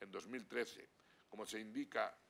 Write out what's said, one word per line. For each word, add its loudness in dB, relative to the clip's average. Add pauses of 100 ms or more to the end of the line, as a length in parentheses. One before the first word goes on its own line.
en -6
dos -2
mil -4
trece, 0 (400)
como -4
se -2
indica 2 (120)